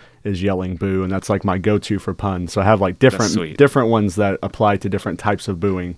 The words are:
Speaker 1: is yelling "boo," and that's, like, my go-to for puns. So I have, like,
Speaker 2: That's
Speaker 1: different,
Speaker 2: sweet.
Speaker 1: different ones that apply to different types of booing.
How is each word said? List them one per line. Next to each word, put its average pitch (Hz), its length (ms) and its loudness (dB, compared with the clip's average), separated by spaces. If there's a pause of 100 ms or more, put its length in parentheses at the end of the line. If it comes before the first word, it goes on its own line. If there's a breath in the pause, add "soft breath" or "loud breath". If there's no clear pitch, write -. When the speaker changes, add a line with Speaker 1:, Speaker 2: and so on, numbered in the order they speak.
(240 soft breath)
Speaker 1:
is 92 180 -4
yelling 92 340 -2
"boo," 95 260 -2
and 92 100 -4
that's, 95 180 -6
like, 101 140 -2
my 92 140 0
go-to 101 400 0
for 92 160 -6
puns. 90 380 -4
So 101 80 0
I 92 40 0
have, 104 160 6
like, 90 180 0
Speaker 2:
That's 131 140 6
Speaker 1:
different, 98 200 0
Speaker 2:
sweet. 82 260 -4
Speaker 1:
different 139 300 4
ones 104 280 2
that 101 260 0
apply 101 360 2
to 101 100 -6
different 95 300 -4
types 104 300 -2
of 92 120 -4
booing. 90 380 -2